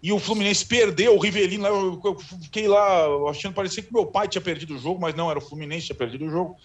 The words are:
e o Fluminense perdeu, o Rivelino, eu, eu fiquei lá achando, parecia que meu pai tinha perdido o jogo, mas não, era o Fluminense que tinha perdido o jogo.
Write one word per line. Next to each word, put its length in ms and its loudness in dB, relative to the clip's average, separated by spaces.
e 100 -2
o 60 2
Fluminense 480 0
perdeu, 480 4
o 60 6
Rivelino, 440 0
eu, 400 0
eu 140 -2
fiquei 480 -8
lá 400 6
achando, 240 -8
parecia 300 -4
que 80 -16
meu 120 4
pai 220 0
tinha 160 -4
perdido 320 -6
o 40 -8
jogo, 220 -4
mas 140 -2
não, 160 -2
era 80 -2
o 40 -4
Fluminense 400 -10
que 60 -12
tinha 80 -8
perdido 280 -6
o 60 -6
jogo. 340 -4